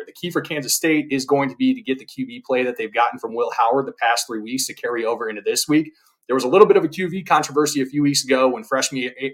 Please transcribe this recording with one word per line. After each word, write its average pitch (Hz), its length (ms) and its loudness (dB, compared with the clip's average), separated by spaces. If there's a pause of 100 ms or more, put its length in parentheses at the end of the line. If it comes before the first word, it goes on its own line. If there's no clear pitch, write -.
The - 60 -20
key 175 180 -10
for 170 100 -2
Kansas 147 340 -4
State 156 360 2
is 135 140 -2
going 139 260 2
to 131 60 -12
be 131 180 2
to 123 80 -6
get 131 160 -4
the - 60 -20
Q 131 220 -10
B 123 180 -16
play 127 200 0
that 123 120 -2
they've 110 160 -6
gotten 120 260 0
from 113 160 -8
Will 117 220 -2
Howard 123 300 2
the 131 60 -10
past 117 340 0
three 113 140 -8
weeks 123 260 -6
to - 80 -12
carry 120 300 -4
over 113 240 -4
into 104 140 -10
this 117 260 -2
week. 151 240 2 (340)
There 127 80 0
was 127 100 0
a 127 40 -2
little 190 180 8
bit 202 100 6
of 180 60 6
a 160 60 -2
Q 180 200 -6
B 180 140 -8
controversy 147 600 0
a 127 40 0
few 147 160 -2
weeks 139 220 2
ago 131 240 4
when 110 160 -2
freshman, 131 460 -2 (240)